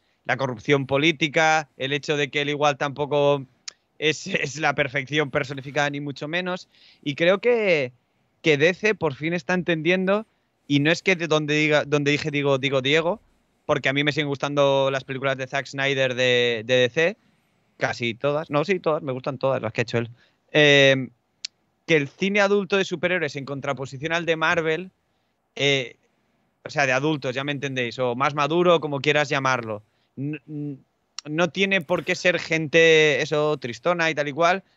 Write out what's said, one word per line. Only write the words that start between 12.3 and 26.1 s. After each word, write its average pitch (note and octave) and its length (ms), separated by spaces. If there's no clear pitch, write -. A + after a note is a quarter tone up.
digo, C#3 260
digo C3+ 240
Diego, D#3+ 380
porque D3+ 240
a C3+ 40
mí C#3+ 120
me D3 80
siguen D3 160
gustando C#3 600
las C3+ 140
películas C3+ 320
de C3+ 120
Zack C#3 180
Snyder C3+ 500
de, A#2+ 500
de B2+ 100
D B2 140
C, E3 280
casi A#2+ 360
todas, D3 360
no, D3 140
sí, F#3 160
todas, D#3+ 240
me C#3 80
gustan B2+ 260
todas C3 240
las A2 120
que B2+ 80
ha - 20
hecho A#2 140
él. A2+ 120
Eh, C#3 560
que D#3+ 120
el C#3+ 100
cine G3 320
adulto G3+ 380
de F#3+ 80
superhéroes E3+ 500
en C#3 80
contraposición C#3 680
al E3+ 120
de D#3+ 120
Marvel, D#3+ 540
eh, C#3 420